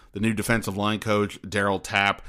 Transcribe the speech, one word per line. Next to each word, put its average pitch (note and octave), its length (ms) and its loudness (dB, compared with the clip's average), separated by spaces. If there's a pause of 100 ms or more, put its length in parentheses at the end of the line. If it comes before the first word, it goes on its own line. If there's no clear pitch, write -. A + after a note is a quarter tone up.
(140)
The G2 60 -4
new A2 120 2
defensive G#2 440 0
line G#2 220 0
coach, G#2 440 0
Daryl G2 380 0
Tapp, G2+ 480 0